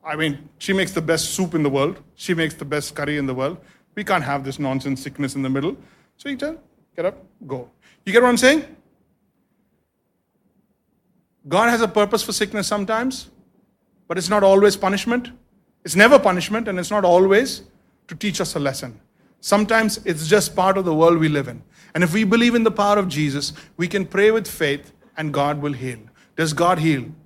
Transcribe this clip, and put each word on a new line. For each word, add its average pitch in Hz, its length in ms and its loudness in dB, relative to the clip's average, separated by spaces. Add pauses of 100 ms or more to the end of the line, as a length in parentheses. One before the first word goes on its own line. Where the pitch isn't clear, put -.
I 156 140 -8
mean, 151 400 -4
she - 160 -4
makes 190 180 0
the 165 100 -2
best - 300 -2
soup 175 240 -4
in 160 80 0
the 143 60 2
world. 139 320 -2 (140)
She - 180 -4
makes 160 200 -2
the - 120 -14
best 147 300 -6
curry 147 220 -4
in 143 80 -2
the 131 80 -4
world. 135 240 -4 (380)
We 208 80 -8
can't 180 220 -2
have 139 180 -4
this 131 160 -10
nonsense 135 420 -4
sickness 139 320 -8
in 131 80 -6
the 131 80 -4
middle." 139 280 -2 (400)
So - 100 -14
you 277 80 -6
tell, 311 260 -8 (360)
"Get 170 80 -4
up, - 120 -4 (300)
go." 127 220 -10 (360)
You 190 60 -6
get 226 100 4
what 247 60 4
I'm 240 100 2
saying? 285 280 4 (2750)
God 202 220 2
has 233 120 2
a 226 60 2
purpose 208 360 0
for 214 100 -8
sickness 208 340 -4
sometimes, 220 600 -4 (800)
but 170 80 -4
it's 175 120 -4
not 208 140 2
always 196 320 6
punishment. 233 560 -2 (540)
It's 160 100 -4
never 233 240 8
punishment, 208 480 -2
and 190 100 -4
it's 175 140 -6
not 208 140 0
always 190 560 4 (480)
to 170 60 -14
teach 202 260 -4
us 165 140 -6
a 160 40 -4
lesson. 131 400 -6 (400)
Sometimes 214 640 0
it's 160 240 -4
just 196 300 2
part 190 200 2
of 196 60 -2
the 175 100 0
world 165 260 6
we 160 100 2
live 143 180 -2
in. 123 160 -14 (320)
And 170 80 2
if 165 100 0
we 214 120 2
believe 233 280 4
in 233 100 2
the 220 80 2
power 208 280 2
of 190 80 0
Jesus, 143 460 -4 (240)
we 175 100 -2
can 190 180 -2
pray 202 240 4
with 220 160 0
faith, 143 460 -4 (240)
and 156 180 -6
God 143 280 0
will 147 120 -4
heal. 127 260 -10 (360)
Does 156 180 -2
God 175 240 2
heal? 151 280 0 (200)